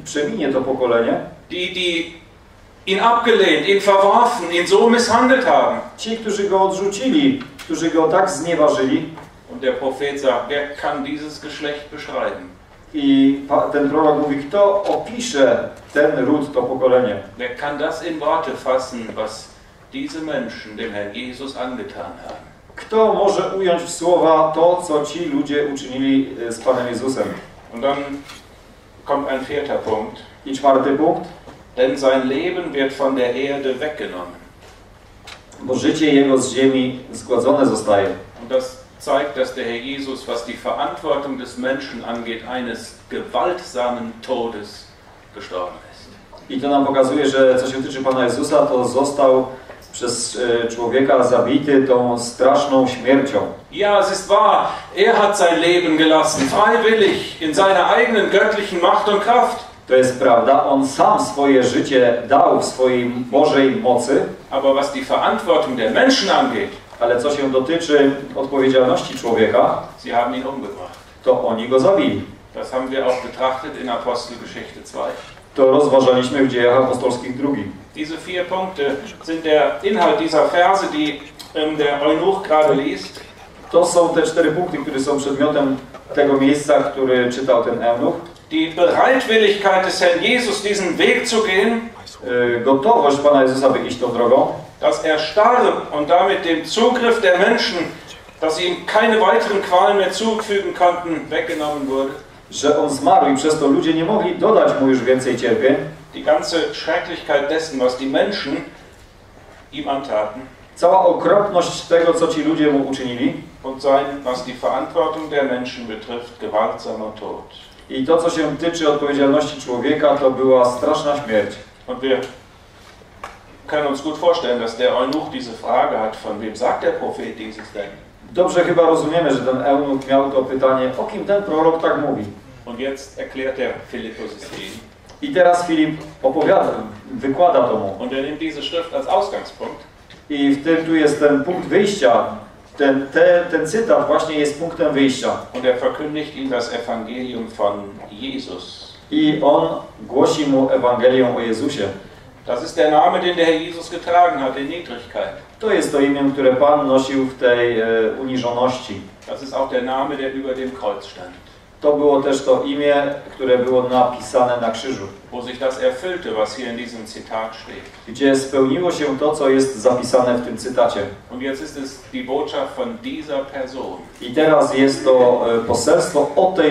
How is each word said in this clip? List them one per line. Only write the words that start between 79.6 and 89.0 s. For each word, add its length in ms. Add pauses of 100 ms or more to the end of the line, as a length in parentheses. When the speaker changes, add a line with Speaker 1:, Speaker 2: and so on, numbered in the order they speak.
Speaker 2:
Inhalt 380
dieser 280
Verse, 440
die, 280 (340)
ähm, 220
der 260
Eunuch 400
gerade 320
liest. 460 (500)
Speaker 1:
To 160
są 220
te 140
cztery 300
punkty, 260
które 220
są 180
przedmiotem 580 (380)
tego 200
miejsca, 480
który 500
czytał 320
ten 180
eunuch. 320 (360)
Speaker 2:
Die 260
Bereitwilligkeit 1080